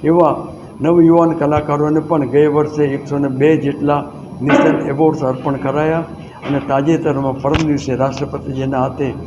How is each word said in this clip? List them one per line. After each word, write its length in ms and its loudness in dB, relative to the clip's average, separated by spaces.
એવા 440 2
નવયુવાન 520 6
કલાકારોને 680 0
પણ 260 0
ગયે 200 4
વર્ષે 380 0
એકસો 340 -4
ને 100 0
બે 280 2
જેટલા 480 -2
નેશનલ 460 2
એવોર્ડ્સ 360 2
અર્પણ 320 -2
કરાયા 420 0
અને 200 0
તાજેતરમાં 760 0
પરમ 240 0
દિવસે 280 -2
રાષ્ટ્રપતિજીના 840 -4
હાથે 300 -2